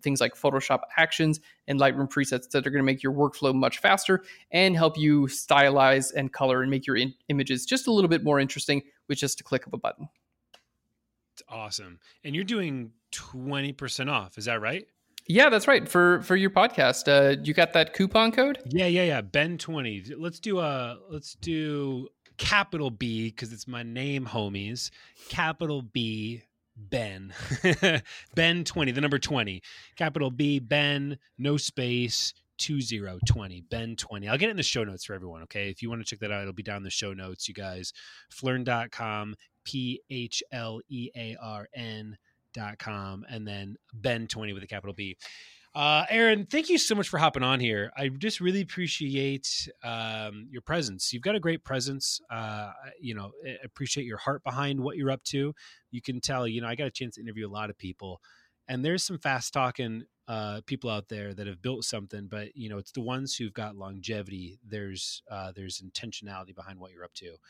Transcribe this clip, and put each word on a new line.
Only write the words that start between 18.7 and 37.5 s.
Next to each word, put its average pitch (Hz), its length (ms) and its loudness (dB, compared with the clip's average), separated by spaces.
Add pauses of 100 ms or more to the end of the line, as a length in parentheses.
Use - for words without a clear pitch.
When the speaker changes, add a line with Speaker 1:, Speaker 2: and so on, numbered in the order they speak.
Speaker 2:
yeah, 180 180 4
yeah. 147 160 2
Ben 147 380 0
twenty. 123 440 -6 (160)
Let's 170 220 -8
do 196 200 -2
a, 131 380 -2 (120)
let's 151 260 -12
do 147 720 -4 (300)
capital 175 520 2
B 113 420 -2
'cause 113 200 -10
it's 113 160 -16
my 120 160 -10
name, 131 440 -4
homies. 104 640 -4 (360)
Capital 160 540 -2
B, 113 600 -4 (340)
Ben. 98 560 -6 (500)
<laughs> 160 180 4 (340)
Ben 170 280 4
twenty, 139 300 0
the 139 80 0
number 143 180 2
twenty. 104 420 -2 (360)
Capital 147 340 0
B, 143 280 2
Ben, 143 580 0 (200)
no 143 200 2
space, 123 760 0 (240)
two 147 220 -2
zero 101 480 -6
twenty, 92 320 0
Ben 113 380 -8
twenty. 101 320 -8
I'll 123 80 2
get 190 100 2
it 226 40 0
in 202 60 -6
the 156 60 -2
show 117 220 0
notes 98 180 -10
for 104 100 -10
everyone, 90 300 -12
okay? 101 260 -6
If 95 120 -12
you 117 80 -6
wanna 117 160 -8
check 101 140 -10
that 104 120 -6
out, 101 120 -4
it'll 98 100 -8
be 98 100 -10
down 101 140 -8
in 98 60 -10
the 95 60 -10
show 101 220 -6
notes, 95 380 -10
you 98 40 -14